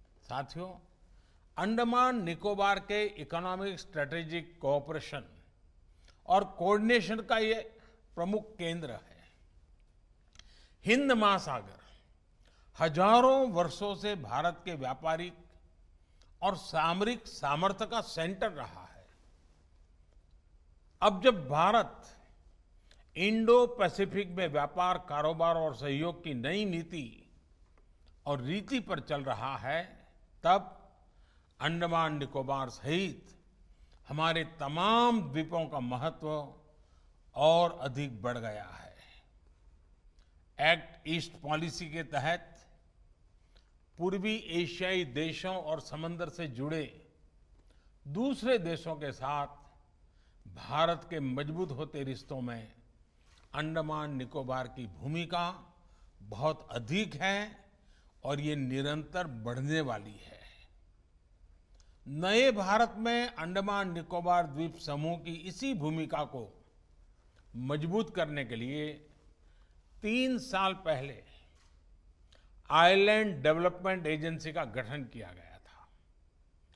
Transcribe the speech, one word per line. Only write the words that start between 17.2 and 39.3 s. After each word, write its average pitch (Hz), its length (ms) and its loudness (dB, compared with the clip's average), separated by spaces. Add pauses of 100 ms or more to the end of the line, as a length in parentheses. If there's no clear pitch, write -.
सामर्थ्य 185 600 0
का 226 140 -2
सेंटर 190 500 -2
रहा 131 340 -14
है। - 220 -20 (2000)
अब 196 200 4
जब 190 260 4
भारत 180 640 2 (1080)
इंडो 220 500 8
पैसिफिक 196 600 0
में 175 200 -2
व्यापार, 170 500 2 (100)
कारोबार 160 480 2
और 160 200 0
सहयोग 143 480 -2
की 156 100 -4
नई 151 300 -2
नीति 165 680 -6 (920)
और 143 160 -2
रीति 202 380 -4
पर 180 200 -6
चल 143 220 -4
रहा 131 340 -4
है, 135 260 -4 (640)
तब 190 260 6 (920)
अंडमान 165 580 0
निकोबार 135 500 -4
सहित - 680 -6 (720)
हमारे 160 360 0 (160)
तमाम 214 640 4
द्वीपों 160 440 -2
का 143 140 -6
महत्व 127 480 -4 (1080)
और 165 460 6
अधिक 135 420 -6
बढ़ 120 160 -2
गया 107 260 -8
है। - 280 -18 (1700)